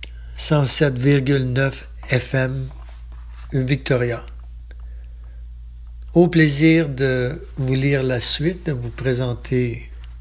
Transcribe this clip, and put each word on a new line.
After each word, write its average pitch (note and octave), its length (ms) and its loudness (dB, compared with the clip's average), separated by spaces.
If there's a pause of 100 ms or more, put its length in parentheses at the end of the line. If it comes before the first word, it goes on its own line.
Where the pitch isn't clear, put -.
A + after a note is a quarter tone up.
(360)
cent D3 300 4
sept C3 320 2
virgule C#3 460 4
neuf C3 460 0 (180)
F - 260 0
M C3 340 0 (840)
Victoria. B2+ 720 0 (1900)
Au E3+ 160 8
plaisir D#3 600 6
de C3 520 0 (160)
vous C3 180 0
lire C3+ 280 2
la B2+ 180 0
suite, F3 460 -2
de D#3 60 0
vous A#2+ 180 -4
présenter B2 920 -2 (380)